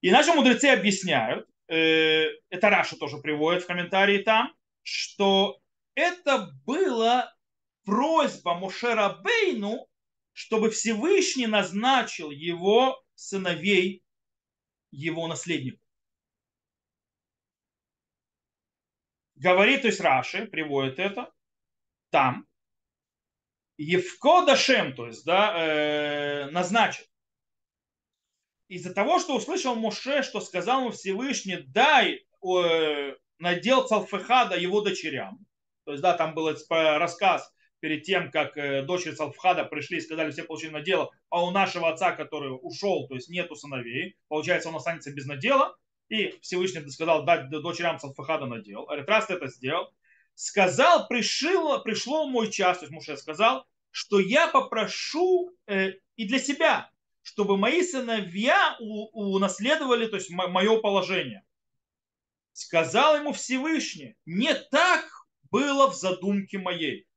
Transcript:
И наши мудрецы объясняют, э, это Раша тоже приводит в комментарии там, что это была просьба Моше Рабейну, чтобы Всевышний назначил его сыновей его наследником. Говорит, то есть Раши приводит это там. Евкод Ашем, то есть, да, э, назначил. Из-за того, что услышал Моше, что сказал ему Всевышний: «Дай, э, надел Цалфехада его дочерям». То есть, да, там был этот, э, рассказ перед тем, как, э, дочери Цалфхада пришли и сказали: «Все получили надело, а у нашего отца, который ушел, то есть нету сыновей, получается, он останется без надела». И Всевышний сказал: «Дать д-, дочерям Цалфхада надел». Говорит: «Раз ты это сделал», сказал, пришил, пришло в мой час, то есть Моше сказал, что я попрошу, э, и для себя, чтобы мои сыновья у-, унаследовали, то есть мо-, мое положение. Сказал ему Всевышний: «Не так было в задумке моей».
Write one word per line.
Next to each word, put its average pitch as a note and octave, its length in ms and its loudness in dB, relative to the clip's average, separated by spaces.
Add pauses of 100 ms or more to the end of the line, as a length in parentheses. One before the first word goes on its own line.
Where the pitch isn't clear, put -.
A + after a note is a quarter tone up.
И F3+ 100 2
наши D4+ 220 6
мудрецы B3+ 320 4
объясняют, F#3 840 2 (180)
э, D#3+ 640 2 (200)
это F#3+ 200 2
Раша E3+ 280 0
тоже C#3+ 200 -8
приводит D#3 460 0
в - 40 -16
комментарии F#3+ 520 2
там, A3 360 0 (280)
что - 760 0 (360)
это C#4 580 0 (120)
была B3 720 0 (480)
просьба B3+ 720 0
Моше F#3+ 400 -4
Рабейну, A3 960 0 (460)
чтобы A3 360 0
Всевышний B3 800 0
назначил G#3 840 0
его F3 760 0 (120)
сыновей F#3 880 0 (880)
его D#3+ 360 -6
наследником. D#3 540 -6 (3500)
Говорит, F#3 460 6
то A#3 60 2
есть - 120 0
Раши E3+ 460 2
приводит C#3+ 540 -2
это G3+ 320 -4 (800)
там. C#3 360 2 (1300)
Евкод F3+ 680 4
Ашем, A#3 480 4
то A#2+ 120 -10
есть, A2+ 180 -14
да, G3 320 4
э, D3 920 -2
назначил. F3+ 520 0 (1700)
Из-за F3+ 240 -10
того, C4+ 260 2
что C#4+ 180 -2
услышал C4 380 -2
Моше, A3+ 480 -2
что - 180 -6
сказал G3+ 400 -2
ему A#3+ 100 -4
Всевышний: G3 680 -4 (100)
«Дай, A#3 580 4 (180)
э, D#3+ 720 0 (240)
надел F3+ 480 2
Цалфехада G#3 680 2
его F#3 240 0
дочерям». C#3 580 -6 (460)
То D3 60 -10
есть, C#3+ 100 -8
да, E3+ 160 4
там D#3+ 160 -2
был D#3+ 160 -2
этот, D3+ 200 -8
э, D#3+ 280 4
рассказ E3 560 0 (260)
перед D#3 240 -6
тем, E3+ 260 -2
как, D3+ 280 -2
э, C#3 240 -2
дочери E3 320 -4
Цалфхада D#3 500 0
пришли D3+ 360 -8
и - 20 -8
сказали: D#3+ 300 -6
«Все D#3+ 120 -12
получили D#3 280 -12
надело, D3+ 400 -2 (180)
а F3 160 0
у F3+ 60 -4
нашего F#3 380 0
отца, D#3+ 220 0
который C#3+ 380 -8 (120)
ушел, D#3+ 460 -4
то C3 80 -12
есть B2 140 -12
нету E3+ 260 -8
сыновей, C3+ 600 -10 (100)
получается, D#3 400 -2
он D#3+ 80 -8
останется D#3+ 380 -8
без C#3 140 -12
надела». B3 500 0 (320)
И G#3+ 320 -4
Всевышний F3+ 480 -4
сказал: D#3+ 340 0
«Дать C#3 260 2
д-, D3+ 120 -8
дочерям E3 380 -4
Цалфхада C#3+ 480 -6
надел». G#2+ 360 -12
Говорит: C#3+ 240 -8
«Раз G#3+ 200 2
ты F#3+ 80 -4
это D3+ 120 -8
сделал», D3 460 -6 (400)
сказал, A#3+ 720 4
пришил, C#4 760 0
пришло C#4 440 -2
в - 20 -10
мой A3+ 220 -2
час, F3+ 280 0
то D#3 40 -14
есть C3 100 -16
Моше D3+ 220 -12
сказал, A3 500 0 (260)
что - 280 0
я B3 280 4
попрошу, D#4 1080 0 (120)
э, F#3+ 260 -2 (240)
и A3+ 100 -6
для C4 120 0
себя, C#4 520 0 (320)
чтобы G3 340 -2
мои C4 260 2
сыновья A#3 960 0
у-, G#3 560 -8
унаследовали, A#3 720 0
то G#3+ 80 -6
есть F3+ 140 -8
мо-, F3+ 180 -4
мое G3 320 2
положение. F3+ 640 -2 (1120)
Сказал G#3+ 640 2
ему D4 160 -4
Всевышний: B3+ 800 -6 (100)
«Не A3 280 0
так D#4+ 560 0 (420)
было C#4 380 4
в F3+ 40 -6
задумке F#3+ 640 -4
моей». F3 480 -6 (120)